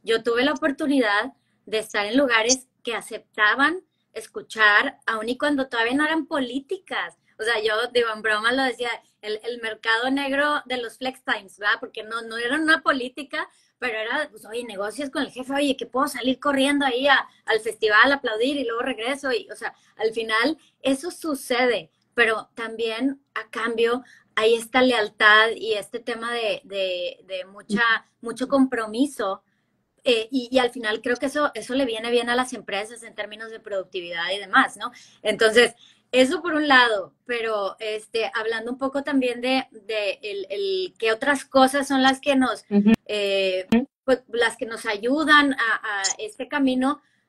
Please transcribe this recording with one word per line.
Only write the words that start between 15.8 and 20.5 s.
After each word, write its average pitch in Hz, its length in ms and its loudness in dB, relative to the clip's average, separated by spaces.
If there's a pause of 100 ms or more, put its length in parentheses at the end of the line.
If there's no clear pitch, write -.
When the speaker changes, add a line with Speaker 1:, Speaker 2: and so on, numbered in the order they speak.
Speaker 1:
puedo 269 220 -2
salir 254 320 -2
corriendo 285 460 2
ahí 262 220 0
a, 262 200 4 (180)
al 220 140 0
festival 220 520 4
a 277 40 4
aplaudir 247 420 -2
y 269 80 -4
luego 233 160 -4
regreso". 262 500 -4
Y, 226 200 -4
o - 40 -14
sea, - 200 -10 (220)
al 220 160 -2
final 226 440 0 (240)